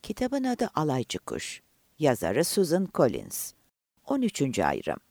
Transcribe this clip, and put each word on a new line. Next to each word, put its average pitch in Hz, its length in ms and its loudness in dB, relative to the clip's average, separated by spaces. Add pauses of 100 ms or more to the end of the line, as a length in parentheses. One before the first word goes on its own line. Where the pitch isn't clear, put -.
Kitabın 254 400 -4
adı 247 320 0
Alaycı 131 440 0
Kuş. - 420 -10 (380)
Yazarı 123 440 2
Susan 180 500 2
Collins. 76 600 0 (540)
On 269 140 0
üçüncü 139 420 0
ayrım. 71 340 0 (140)